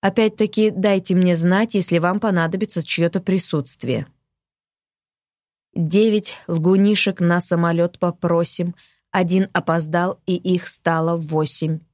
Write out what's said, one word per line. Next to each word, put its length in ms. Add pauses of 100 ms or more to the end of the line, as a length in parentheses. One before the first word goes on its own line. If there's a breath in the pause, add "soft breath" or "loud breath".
«Опять-таки, 680
дайте 440
мне 220
знать, 380
если 240
вам 220
понадобится 640
чьё-то 380
присутствие». 880 (1700)
«Девять 600 (120)
лгунишек 760
на 200
самолёт 580
попросим. 760 (360 soft breath)
Один 420
опоздал, 760
и 100
их 320
стало 480
восемь». 640 (140)